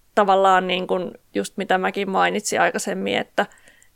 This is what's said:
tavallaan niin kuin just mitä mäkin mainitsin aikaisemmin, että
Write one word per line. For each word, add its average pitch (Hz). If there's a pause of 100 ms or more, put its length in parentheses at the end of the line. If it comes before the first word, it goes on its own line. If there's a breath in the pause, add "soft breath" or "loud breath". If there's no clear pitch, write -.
(160)
tavallaan 190
niin 180
kuin 185 (220)
just 202
mitä 190
mäkin 196
mainitsin 185
aikaisemmin, 196
että - (500 soft breath)